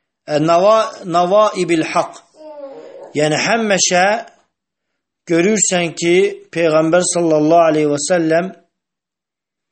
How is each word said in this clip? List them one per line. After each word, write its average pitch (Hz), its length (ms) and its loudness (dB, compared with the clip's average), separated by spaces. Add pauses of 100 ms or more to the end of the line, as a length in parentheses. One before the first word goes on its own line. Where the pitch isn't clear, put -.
(280)
E, 151 100 -2
nava-, 196 680 2
navaibil 175 800 0
haqq. - 360 -6 (920)
Yəni, 151 260 -2
həmişə 190 680 0 (1200)
görürsən 175 680 0
ki, 170 220 0 (340)
Peyğəmbər 165 560 2
sallallahu 165 640 2
aleyhi 151 200 0
və 143 120 -2
səlləm, 175 480 -2 (1200)